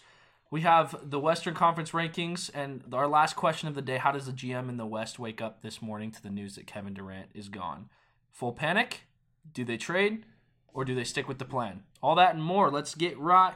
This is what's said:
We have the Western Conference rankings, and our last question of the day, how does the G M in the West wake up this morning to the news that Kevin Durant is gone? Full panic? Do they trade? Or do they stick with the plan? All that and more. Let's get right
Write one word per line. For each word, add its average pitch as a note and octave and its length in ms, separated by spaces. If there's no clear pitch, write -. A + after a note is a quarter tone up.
We D#3 100
have D#3+ 480
the C#3+ 100
Western E3 360
Conference E3 360
rankings, E3+ 600
and C#3 300
our C3+ 140
last D3+ 280
question D#3+ 340
of C#3+ 60
the C#3 60
day, C#3+ 160
how C#3 140
does C#3 140
the C3 80
G B2+ 200
M B2+ 160
in B2 80
the A2+ 80
West A2 340
wake A2+ 220
up A2 200
this A2 200
morning A2 300
to - 100
the G2+ 80
news G2 260
that - 120
Kevin G2+ 260
Durant F#2+ 400
is G2+ 160
gone? F2+ 400
Full A#2+ 220
panic? F#3+ 500
Do B2 120
they A#2 140
trade? G3+ 480
Or C3+ 140
do B2+ 80
they B2 100
stick C3+ 240
with C3+ 120
the B2+ 60
plan? A2 380
All D3 140
that F3 200
and D#3 80
more. F3+ 260
Let's C#3+ 240
get D#3 240
right F3+ 380